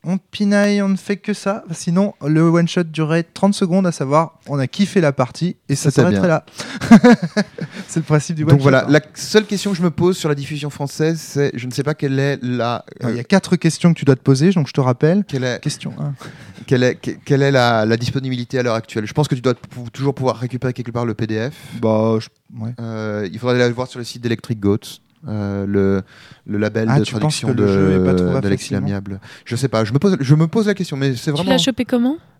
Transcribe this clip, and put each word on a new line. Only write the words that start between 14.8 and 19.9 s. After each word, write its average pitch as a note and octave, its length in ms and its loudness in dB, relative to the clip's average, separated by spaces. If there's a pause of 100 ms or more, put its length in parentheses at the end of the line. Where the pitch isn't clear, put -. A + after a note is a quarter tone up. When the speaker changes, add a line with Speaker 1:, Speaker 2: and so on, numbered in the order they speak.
Speaker 1:
rappelle. D3+ 460 2
Speaker 2:
quelle C3 160 -4
est, B2 180 -4
Speaker 1:
Question - 380 -8
un. C#3+ 140 -6 (520)
Speaker 2:
quelle B2 180 2
est, B2 120 2
que-, - 160 -10 (140)
quelle C#3 160 2
est C#3 100 2
la, A#2+ 340 4
la A2+ 120 2
disponibilité B2+ 600 -4
à B2 40 0
l'heure A#2 120 0
actuelle ? A2+ 300 -6
Je - 80 -12
pense D3+ 140 0
que C#3 80 -2
tu B2 60 -10
dois B2 140 2
pou-, A#2+ 360 -16